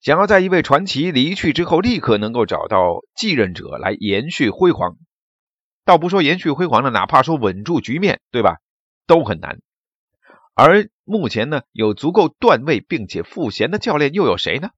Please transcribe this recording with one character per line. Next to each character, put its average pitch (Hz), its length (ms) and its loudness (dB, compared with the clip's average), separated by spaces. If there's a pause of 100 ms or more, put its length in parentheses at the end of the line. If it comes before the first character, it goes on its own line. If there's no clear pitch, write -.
想 147 160 0
要 202 80 2
在 190 140 4
一 185 100 0
位 180 120 2
传 147 220 0
奇 170 260 -4
离 147 240 0
去 151 200 -2
之 170 100 -2
后 165 160 2
立 220 200 -2
刻 107 180 2
能 107 140 -4
够 120 120 0
找 82 220 -6
到 90 340 0 (140)
继 214 180 -4
任 101 220 -2
者 - 240 -12
来 98 200 -4
延 107 320 -4
续 127 200 -2
辉 175 220 2
煌， 90 260 -6 (880)
倒 180 100 6
不 165 140 0
说 196 100 2
延 160 180 2
续 165 120 -4
辉 156 160 -2
煌 160 160 2
了， 135 80 0
哪 101 160 0
怕 131 160 4
说 165 140 0
稳 101 280 -2
住 160 160 -2
局 131 180 -6
面， 185 220 -2 (100)
对 120 120 -2
吧？ 90 160 0 (480)
都 165 180 6
很 87 140 -6
难。 - 240 -12 (920)
而 190 360 6 (140)
目 190 260 -4
前 117 180 -4
呢， 147 220 -4
有 107 240 -2
足 147 180 -2
够 185 160 4
段 147 360 0
位 143 160 0
并 - 260 -6
且 85 160 -8
赋 131 280 -6
闲 104 200 -2
的 107 80 -4
教 156 180 -2
练 147 160 0
又 185 140 0
有 92 100 2
谁 87 220 -4
呢？ 180 200 -10